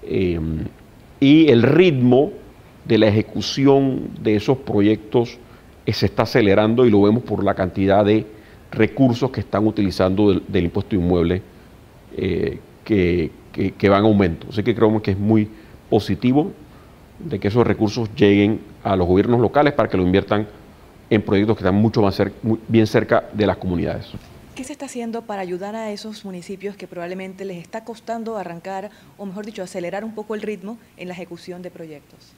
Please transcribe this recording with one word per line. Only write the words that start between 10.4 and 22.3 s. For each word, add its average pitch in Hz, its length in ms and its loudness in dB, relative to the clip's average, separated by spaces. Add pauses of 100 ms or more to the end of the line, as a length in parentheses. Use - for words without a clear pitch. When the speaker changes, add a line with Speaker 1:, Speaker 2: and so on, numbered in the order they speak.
Speaker 1:
del 90 180 0
impuesto 98 300 -4
inmueble, 87 480 2 (760)
eh, 95 400 -4 (260)
que, 87 460 0 (220)
que, 95 220 -4
que 101 160 2
va 98 100 6
en 104 60 2
aumento. 98 440 2
Así 104 140 -6
que 117 100 0
creemos 107 300 0
que 101 80 -2
es 95 80 -2
muy 107 280 2 (440)
positivo 123 600 0 (680)
de 135 200 -8
que 101 100 -2
esos 117 180 2
recursos 107 480 -2
lleguen 101 460 4 (220)
a 101 120 0
los 90 120 0
gobiernos 104 320 4
locales 143 340 2
para 110 160 0
que - 80 -2
lo 92 60 2
inviertan 98 440 0 (640)
en 107 120 2
proyectos 101 360 0
que - 60 -10
están 92 120 2
mucho 107 260 2
más 98 160 0
cer-, 98 140 -2 (100)